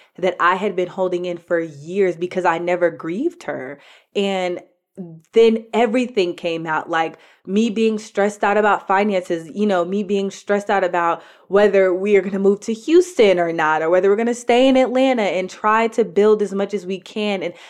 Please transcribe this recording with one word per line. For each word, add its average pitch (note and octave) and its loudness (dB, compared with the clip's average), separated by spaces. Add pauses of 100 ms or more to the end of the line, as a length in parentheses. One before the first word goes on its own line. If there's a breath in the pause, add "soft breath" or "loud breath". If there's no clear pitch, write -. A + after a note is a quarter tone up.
(180 soft breath)
that F3 -2
I F3 4
had F#3+ -4
been F3+ -2
holding F3+ -4
in F3 -6
for E3+ -2
years E3 -2
because F3 -4
I E3+ 2
never F3 0
grieved F3+ -6
her. C#3 -10 (360 soft breath)
And F#3 -2 (680)
then A3+ 4
everything G#3+ 0
came E3 -6
out, D#3 -4
like, D#3+ -2 (280 soft breath)
me G#3+ 0
being A3 0
stressed G#3 -4
out G3+ 2
about G#3 2
finances, F#3 -2
you G#3 -2
know, F#3 0
me G3 -4
being G3 -2
stressed G3+ -6
out G3 2
about E3+ -2 (240 loud breath)
whether F#3+ 4
we G3 0
are F#3+ 6
gonna G3 -6
move G3 2
to A3+ -6
Houston A#3 2
or E3+ 0
not, D#3 0
or D#3+ 0
whether F#3 4
we're G3+ 4
gonna A#3 -2
stay A#3+ 2
in C4 4
Atlanta, B3+ 2
and F#3 -2
try A3 0
to A3+ 0
build G3+ 2
as G3+ -4
much G3 -4
as F3+ -8
we F#3 -8
can. G#3 -6
And, E3+ -8 (140 loud breath)